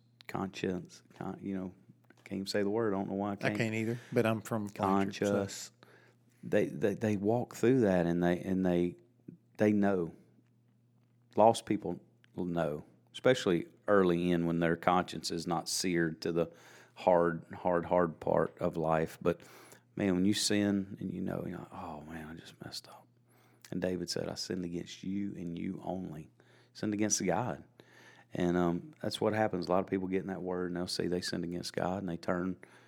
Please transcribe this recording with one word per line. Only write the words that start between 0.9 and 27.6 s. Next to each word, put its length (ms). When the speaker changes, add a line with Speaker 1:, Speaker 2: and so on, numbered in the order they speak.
Speaker 1:
con-, 240
you 120
know, 160
can't 140
even 100
say 160
the 60
word. 240
I 40
don't 120
know 60
why 140
I 40
Speaker 2:
I 20
Speaker 1:
can't. 220
Speaker 2:
can't 180
either, 240
but 140
I'm 160
from 260
Blanchard, 600
so 80
Speaker 1:
Conscious. 360
They, 240
they, 280
they 220
walk 380
through 260
that 240
and 180
they, 160
and 260
they, 300
they 160
know. 380
Lost 300
people 340
will 100
know, 380
especially 520
early 440
in 160
when 120
their 160
conscience 560
is 160
not 200
seared 540
to 100
the 160
hard, 480
hard, 240
hard 340
part 400
of 180
life. 440
But, 180
man, 200
when 100
you 80
sin 680
and 140
you 80
know, 260
you're 120
like, 140
"Oh, 360
man, 220
I 80
just 140
messed 240
up." 180
And 100
David 280
said, 200
"I 60
sinned 300
against 380
you 340
and 200
you 260
only." 460
Sinned 200
against 320
God. 380